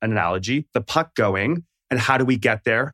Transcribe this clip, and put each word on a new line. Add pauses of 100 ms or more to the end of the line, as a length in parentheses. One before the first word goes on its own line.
analogy,
the
puck
going? (240)
And
how
do
we
get
there?